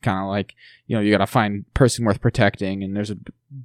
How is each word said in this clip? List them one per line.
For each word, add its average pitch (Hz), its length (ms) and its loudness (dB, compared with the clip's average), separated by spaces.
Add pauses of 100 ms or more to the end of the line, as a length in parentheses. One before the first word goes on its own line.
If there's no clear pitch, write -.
kinda 95 240 -2
like, 98 300 -4 (320)
you - 80 -2
know, 107 60 0
you 104 100 2
gotta 98 160 4
find 104 460 -2
person 120 320 2
worth 101 160 0
protecting, 101 640 0
and 98 120 -6
there's 104 140 -4
a 104 60 -8
b-, - 180 -16 (320)